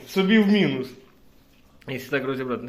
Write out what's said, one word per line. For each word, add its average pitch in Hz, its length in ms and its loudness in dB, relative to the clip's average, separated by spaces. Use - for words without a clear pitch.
в - 40 -20
собі 190 280 4
в 202 100 4
мінус. 147 400 2
Якщо 131 220 -10
так 135 140 -2
розібрати. 127 440 -6